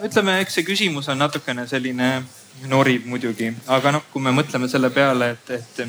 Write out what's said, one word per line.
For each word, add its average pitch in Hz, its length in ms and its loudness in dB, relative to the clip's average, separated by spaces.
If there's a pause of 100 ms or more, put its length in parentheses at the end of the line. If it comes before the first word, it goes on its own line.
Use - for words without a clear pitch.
ütleme, 196 380 2
eks - 160 -2
see 165 80 -2
küsimus 175 460 -2
on 131 80 -2
natukene 139 480 -2
selline 127 420 0 (560)
noriv 131 400 4
muidugi. 117 440 -4 (200)
Aga 135 240 4
noh, 151 180 -2
kui 135 100 -4
me 131 120 2
mõtleme 135 360 0
selle 131 240 2
peale, 127 420 2
et, - 220 -20
et 117 300 -10